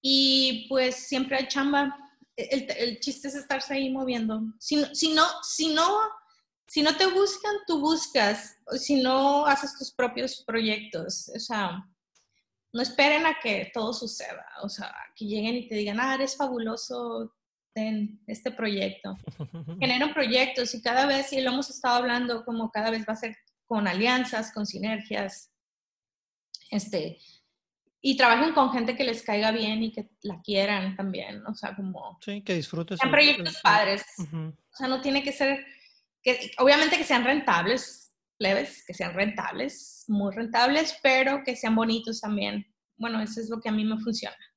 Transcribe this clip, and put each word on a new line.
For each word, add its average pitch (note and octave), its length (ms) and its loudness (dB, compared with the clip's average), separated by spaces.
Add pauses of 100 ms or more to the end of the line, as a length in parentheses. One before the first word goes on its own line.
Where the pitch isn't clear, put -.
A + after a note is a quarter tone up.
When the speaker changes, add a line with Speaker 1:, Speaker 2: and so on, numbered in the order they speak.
Speaker 1:
Y, C4+ 680 4
pues, B3+ 260 2
siempre C4 420 -2
hay C4 100 -2
chamba. C#4+ 480 0 (400)
El, - 360 -4
el A#3 280 -4
chiste - 280 -8
es C4+ 80 -8
estarse C#4 400 -6
ahí C4+ 160 0
moviendo. A#3+ 500 -2 (180)
Si, D4 240 0 (120)
si D#4+ 180 2
no, D#4 100 6 (200)
si D#4 300 -2
no, F4 240 4 (720)
si - 140 0
no D#4 160 4
te F#4+ 80 4
buscan, F#4+ 480 2 (140)
tú E4 120 2
buscas. C4+ 880 2
O - 100 -6
si C4+ 260 2
no, C4+ 440 4
haces C#4 320 2
tus - 160 -10
propios B3 520 -2
proyectos. G#3+ 920 -2
O A3 40 -8
sea, G3 480 -4 (880)
no A#3 80 -2
esperen D4 440 4
a D#4+ 160 2
que G3 320 -2
todo A3+ 200 -4
suceda. - 520 -10 (180)
O G3+ 60 -8
sea, - 240 -12 (220)
que A3 100 -12
lleguen G#3+ 300 -2
y A#3+ 120 -6
te A3 80 -8
digan, G#3 240 -2
"Ah, C4+ 160 0
eres C4+ 220 -2
fabuloso, A#3 1000 -6 (380)
ten A3 540 -4
este - 220 -8
proyecto". G3 680 -4 (100)
Speaker 2:
<laughs> E3 540 -10
Speaker 1:
Genera C4 320 0
proyectos B3+ 600 0
y A#3 80 -10
cada B3 240 4
vez, C#4 280 0
y C4+ 80 0
lo C4 100 0
hemos C4+ 180 -2
estado B3 280 0
hablando, A#3+ 480 0
como A3+ 260 -4
cada A3 180 -2
vez A3+ 180 -2
va A3 60 -2
a A3 40 -4
ser A3 180 -8 (320)
con G#3 220 0
alianzas, A3+ 640 0
con G#3 120 -4
sinergias, G#3 880 -6 (1160)
este, E3+ 480 -4 (840)
y C4+ 160 2
trabajen C4 360 6
con C4+ 180 4
gente A#3 240 0
que C#4 80 -2
les A#3 180 -2
caiga G#3+ 300 2
bien A3 320 0
y A3 80 -4
que G#3+ 180 -12 (120)
la F#3+ 200 -10
quieran G3 540 0
también, G3 500 -8
o A3 80 -8
sea, G3 220 -8
como F#3 480 -10
Speaker 2:
Sí, G3+ 180 -8
que G3 140 -4
disfrutes E3 440 -6
Speaker 1:
sean C4 100 2
Speaker 2:
el, C4+ 40 4
Speaker 1:
proyectos D4 360 6
Speaker 2:
el, - 60 -10
el - 60 -14
Speaker 1:
padres. G#3 440 4 (120)
Speaker 2:
Ujú. D#3+ 200 -8 (100)
Speaker 1:
O - 280 -16
sea, C4 120 -6
no C4 140 -2
tiene C#4 200 0
que C#4 120 -4
ser... C#4 300 0 (600)
Que, A#3+ 340 0
obviamente D4 400 8
que D#4+ 60 -2
sean B3 220 2
rentables, B3 880 0 (220)
plebes, F#3+ 500 0
que F3+ 80 -12
sean F3 180 -6
rentables, F#3+ 920 -4
muy G3+ 260 0
rentables, A#3+ 720 2
pero C4+ 420 4
que B3 100 -4
sean A3+ 200 0
bonitos A3+ 460 0
también. G3+ 440 -4 (320)
Bueno, A3+ 240 -4
eso G#3+ 180 -6
es A3+ 100 -8
lo A3+ 120 -6
que A3+ 80 -4
a - 20 0
mí G#3+ 140 0
me A3 140 0
funciona. A3 360 -6 (220)